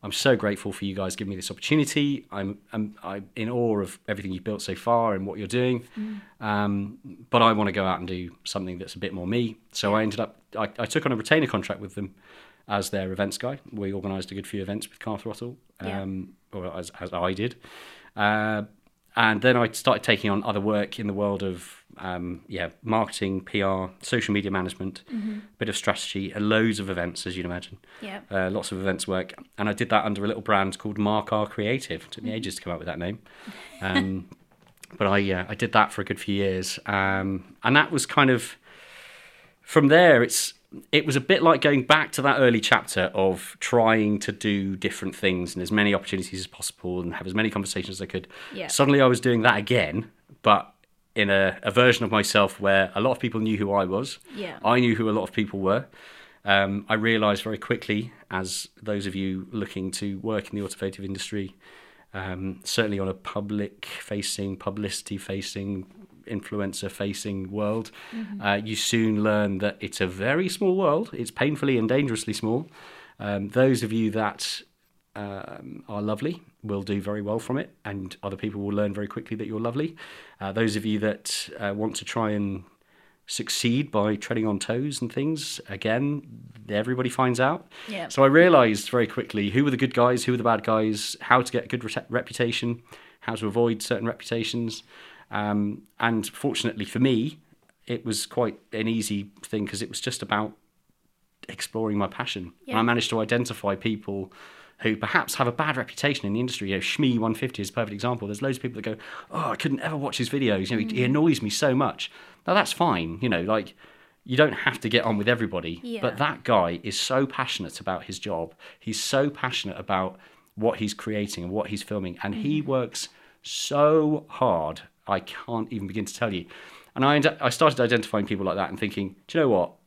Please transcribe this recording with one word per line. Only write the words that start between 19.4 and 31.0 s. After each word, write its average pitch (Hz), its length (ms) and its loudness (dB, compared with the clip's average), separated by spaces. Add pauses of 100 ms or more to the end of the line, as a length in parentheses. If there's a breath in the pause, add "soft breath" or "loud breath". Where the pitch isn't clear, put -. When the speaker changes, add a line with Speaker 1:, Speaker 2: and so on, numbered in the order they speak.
Speaker 1:
then 127 140 6
I 117 140 4
started 117 320 2
taking 107 280 2
on 101 140 2
other 104 160 0
work 104 380 0
in 110 80 -4
the 104 60 -2
world 101 320 0
of, 90 400 -8 (140)
um, 90 500 -8
yeah, 87 220 -4 (120)
marketing, 101 600 0
P 101 200 -2
R, 95 280 0 (120)
social 110 320 0
media 101 160 0
management, 92 520 -6 (100)
Speaker 2:
Mm-hmm. 214 260 -6 (200)
Speaker 1:
bit 117 100 -4
of 101 80 -4
strategy, - 560 -4
and 104 160 -2
loads 110 320 2
of 98 100 -6
events, 87 360 -6
as 90 100 -8
you'd 87 100 -6
imagine. 90 320 -10 (220 loud breath)
Speaker 2:
Yeah. 202 200 -12 (100)
Speaker 1:
Uh, 95 200 0
lots 98 220 -4
of 92 80 -6
events 95 260 -2
work. 92 280 -4 (240)
And 104 100 0
I 104 40 0
did 107 180 -2
that 107 140 4
under 101 200 -2
a 104 40 0
little 110 140 -4
brand 98 360 2
called 104 200 -6
Mark 104 340 2